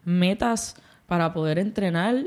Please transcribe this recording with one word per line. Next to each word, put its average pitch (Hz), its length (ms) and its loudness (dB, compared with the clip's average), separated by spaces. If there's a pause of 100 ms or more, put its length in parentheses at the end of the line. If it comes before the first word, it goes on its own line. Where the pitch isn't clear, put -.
metas 185 720 0 (320)
para 170 260 0
poder 156 260 0
entrenar 196 560 0 (120)